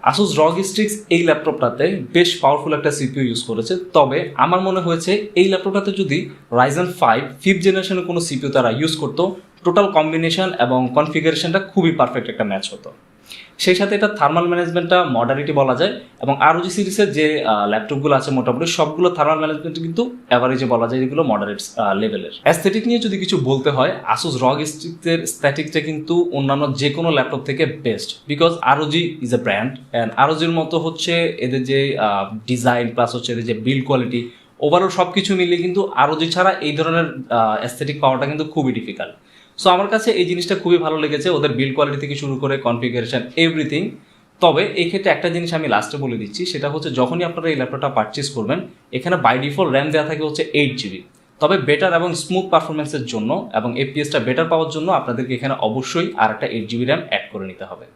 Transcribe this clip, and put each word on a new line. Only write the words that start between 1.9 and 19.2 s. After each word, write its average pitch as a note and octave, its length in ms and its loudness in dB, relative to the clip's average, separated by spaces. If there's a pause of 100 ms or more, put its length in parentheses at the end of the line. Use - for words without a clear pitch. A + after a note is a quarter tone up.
বেশ E3+ 160 6 (120)
পাওয়ারফুল D3 320 2
একটা D3 180 0
সিপিইউ C3+ 360 -2
ইউজ A2+ 160 -4
করেছে, A2+ 300 -4 (200)
তবে C#3+ 420 4
আমার E3+ 260 2
মনে F#3 180 0
হয়েছে E3+ 320 -2 (240)
এই F#3 160 6
ল্যাপটপটাতে F#3+ 400 0
যদি D#3+ 380 -2 (280)
Ryzen C#3+ 300 4 (140)
five B2+ 240 4 (160)
ফিফথ F#3+ 200 2
জেনারেশনের F#3 440 0
কোনো F3 140 -2
সিপিইউ C#3 320 -4
তারা B2 200 4
ইউজ D#3 300 0
করতো, F3 340 0 (300)
টোটাল G3 260 4
কম্বিনেশন E3 680 2
এবং B2+ 360 2
কনফিগারেশনটা D#3 640 0
খুবই E3+ 320 2
পারফেক্ট B2 380 0
একটা A2 140 -4
ম্যাচ G2 300 -4
হতো। - 180 -16 (680)
সেই F#3 180 4
সাথে G3 200 0
এটা G#3 120 2
থার্মাল E3 400 2
ম্যানেজমেন্টটা F3 560 2
মডারেটই C3+ 480 0 (100)
বলা C3 140 4
যায়, F#3+ 180 0 (300)
এবং C3+ 180 0
আরওজি E3+ 280 4
সিরিজের G3 420 0
যে, D3+ 340 0
আহ, G#2 260 2
ল্যাপটপগুলো C#3 440 0
আছে C3+ 160 0
মোটামুটি B2+ 360 0 (100)
সবগুলো D#3+ 320 2
থার্মাল D#3 340 2